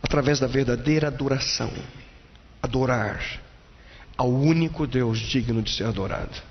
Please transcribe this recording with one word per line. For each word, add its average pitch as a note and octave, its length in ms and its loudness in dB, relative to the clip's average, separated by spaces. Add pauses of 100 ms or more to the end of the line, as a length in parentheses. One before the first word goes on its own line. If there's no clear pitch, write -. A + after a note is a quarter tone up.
Através C#3+ 380 2
da C3 80 2
verdadeira C3+ 580 2
adoração. C3+ 640 -2 (880)
Adorar B2 800 0 (760)
ao B2+ 120 2
único D#3+ 560 2
Deus A#2+ 360 0
digno A2+ 420 0
de G#2+ 80 -4
ser - 140 -4
adorado. G2 520 -4 (140)